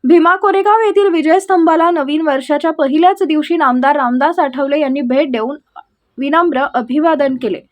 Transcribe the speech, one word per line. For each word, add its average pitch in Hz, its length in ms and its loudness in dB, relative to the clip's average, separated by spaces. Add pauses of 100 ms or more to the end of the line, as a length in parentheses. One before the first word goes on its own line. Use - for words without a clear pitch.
भीमा 330 320 4
कोरेगाव 392 440 2
येथील 403 280 2
विजयस्तंभाला 339 800 2
नवीन 302 300 -2
वर्षाच्या 294 500 -2
पहिल्याच 320 520 0
दिवशी 302 340 -2
नामदार 277 400 2
रामदास 269 420 0
आठवले 285 420 -2
यांनी 277 200 -2
भेट 269 320 -2
देऊन 240 240 -4 (640)
विनम्र 285 460 0 (100)
अभिवादन 277 600 -2
केले. 233 260 -6 (120)